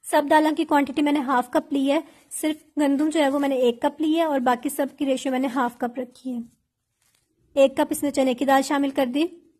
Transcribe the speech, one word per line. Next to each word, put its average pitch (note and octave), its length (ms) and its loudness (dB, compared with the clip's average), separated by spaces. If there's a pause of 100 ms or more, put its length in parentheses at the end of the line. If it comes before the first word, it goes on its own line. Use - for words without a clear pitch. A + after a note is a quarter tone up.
सब D4 220 2
दालों D#4 260 4
की D#4 120 -2
क्वांटिटी C#4+ 360 0
मैंने D4 200 2
हाफ B3 320 0
कप D#4 200 -2
ली C4+ 120 0
है, D4 180 0 (280)
सिर्फ D#4 320 -6 (160)
गंदम C#4+ 300 2
जो D#4+ 100 -2
है C#4 100 2
वो C#4 100 -2
मैंने C#4 220 -2
एक A#3+ 200 0
कप D4 200 -2
ली D#4 120 2
है E4 140 0
और C#4 140 0
बाकी B3 300 0
सब C#4 240 -6
की D4 100 -4
रेशियो C4+ 260 -2
मैंने C4 180 -2
हाफ A#3+ 320 -4
कप B3 180 -6
रखी B3+ 300 -12
है। A#3+ 140 -8 (1120)
एक C4+ 240 4
कप D4+ 120 0
इसमें D4 200 -2
चने C4 220 2
की B3+ 120 -2
दाल C4+ 180 4
शामिल C#4 300 -2
कर C#4 140 0
दी C#4+ 180 0 (340)